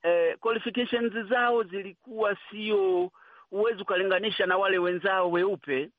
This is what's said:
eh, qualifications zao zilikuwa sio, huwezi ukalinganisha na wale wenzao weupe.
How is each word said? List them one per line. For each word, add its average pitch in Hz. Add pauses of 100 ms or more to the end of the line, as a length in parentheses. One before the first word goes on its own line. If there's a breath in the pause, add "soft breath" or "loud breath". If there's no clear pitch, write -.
eh, 170
qualifications 233 (160)
zao 240
zilikuwa 196 (140)
sio, 190 (400 loud breath)
huwezi 208
ukalinganisha 190
na 185
wale 190
wenzao 180
weupe. 170